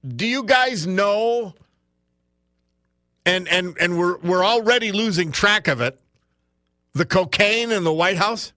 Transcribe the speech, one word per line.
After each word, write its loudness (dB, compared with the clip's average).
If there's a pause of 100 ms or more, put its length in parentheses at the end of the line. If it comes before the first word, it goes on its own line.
Do -6
you -2
guys 2
know, 0 (1700)
and, 0
and, -2
and 0
we're, 0
we're 0
already 2
losing -2
track 0
of -2
it, -4 (920)
the 0
cocaine 0
in 0
the 2
White 2
House? -4